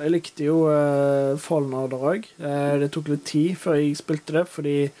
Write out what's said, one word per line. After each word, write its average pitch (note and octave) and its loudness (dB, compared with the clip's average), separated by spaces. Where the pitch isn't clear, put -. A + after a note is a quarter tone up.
jeg D3+ 0
likte D#3+ -4
jo, D#3 4
eh, C#3 2
Fallen C#3+ -2
Order C3 -4
også. E3+ -2
Eh, C#3+ -2
det C#3+ 0
tok D3+ -6
litt C#3+ -2
tid E3 0
før D#3 0
jeg D3 0
spilte D#3 -6
det, E3+ 2
fordi, D3 -4